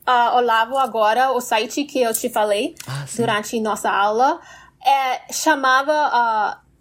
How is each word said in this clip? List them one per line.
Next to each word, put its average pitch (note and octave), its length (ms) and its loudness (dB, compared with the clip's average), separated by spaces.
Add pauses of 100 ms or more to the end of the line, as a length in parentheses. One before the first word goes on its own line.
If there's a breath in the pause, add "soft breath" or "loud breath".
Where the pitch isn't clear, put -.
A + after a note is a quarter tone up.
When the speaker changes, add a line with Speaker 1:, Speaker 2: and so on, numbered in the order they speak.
Speaker 1:
ah, A#3+ 320 2
Olavo, A#3 400 2
agora, A#3 580 2
o B3 80 0
site A#3+ 420 -2
que C#4+ 180 -2
eu A#3 140 0
te B3 120 -4
falei G#3+ 460 -2 (140)
Speaker 2:
Ah, C#3 180 -8
sim. - 160 -6
Speaker 1:
durante A3+ 380 -2
nossa G#3+ 320 -2
aula, A3 480 0 (440 loud breath)
é, C4+ 480 0
chamava, C#4 640 2
ah, A#3 680 0 (200)